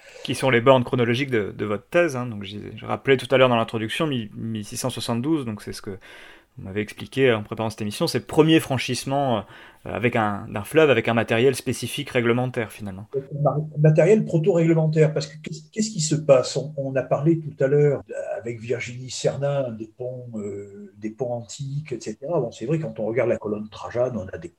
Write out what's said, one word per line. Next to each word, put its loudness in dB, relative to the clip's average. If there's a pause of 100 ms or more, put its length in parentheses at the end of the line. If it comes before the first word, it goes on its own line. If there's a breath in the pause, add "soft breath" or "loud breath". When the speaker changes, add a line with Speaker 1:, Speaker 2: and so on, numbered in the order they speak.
(240 loud breath)
Speaker 1:
Qui -4
sont 0
les 4
bornes 8
chronologiques 0
de, 0
de -4
votre -4
thèse, 2
hein. -4
Donc, -8
j'ai, -12
je -14
rappelais 4
tout -6
à 6
l'heure 8
dans 4
l'introduction, -2
mi-, -4
mille -6
six -12
cent -4
soixante-douze, -2
donc -6
c'est -10
ce -14
que -10 (580 loud breath)
vous -12
m'avez -4
expliqué 0
en 0
préparant -6
cette -8
émission, -2
c'est -2
le -4
premier 4
franchissement, -2
euh, -4 (420 loud breath)
avec 0
un, 0
d'un -6
fleuve 6
avec 4
un 2
matériel 4
spécifique -6
réglementaire, 0
finalement. -12
Speaker 2:
Un -2
matériel 6
proto-réglementaire, 4
parce -2
que -18
qu'est-ce, -14
qu'est-ce -2
qui -4
se 0
passe ? 4
On, -4
on -4
a 2
parlé 2
tout -4
à 4
l'heure 4 (340)
avec -8
Virginie -6
Cernin -2
des -10
ponts, -10
euh, -10
des -8
ponts -6
antiques, -8
et -8
cetera. -4
Bon, -4
c'est -10
vrai, -2
quand -8
on -4
regarde 0
la 2
colonne -6
Trajane, -4
on -8
a -10
des -14